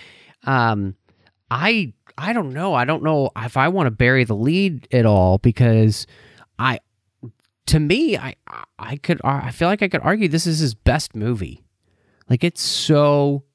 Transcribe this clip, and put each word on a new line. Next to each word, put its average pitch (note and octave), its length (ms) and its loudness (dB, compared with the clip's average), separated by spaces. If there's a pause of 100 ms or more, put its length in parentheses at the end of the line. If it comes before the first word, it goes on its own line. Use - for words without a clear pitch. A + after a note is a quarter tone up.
(440)
um, A2+ 520 0 (540)
I, E3 440 -2 (240)
I F#3 160 -6
don't E3 200 -4
know. E3+ 200 -4
I B2 100 2
don't D3 200 -2
know D3 340 0
if A2+ 180 -8
I C3+ 140 2
wanna F3 220 0
bury B2 340 2
the A2 100 -2
lead D#3 560 -2
at A#2+ 140 4
all, F#2+ 320 4
because A2 680 2 (540)
I, B2 200 -2 (840)
to D#3 140 2
me, G#3 380 0
I, - 180 -10 (440)
I C3 180 -10
could, - 260 -2
I C3+ 280 -2
feel E3 160 -2
like G#3 160 0
I F#3+ 60 -2
could E3+ 120 -2
argue G3 260 0
this E3 200 -2
is D#3 120 -2
his C3+ 140 0
best - 400 -2
movie. G#2+ 500 -6 (640)
Like, - 140 2
it's E3+ 180 -4
so C#3+ 800 0 (120)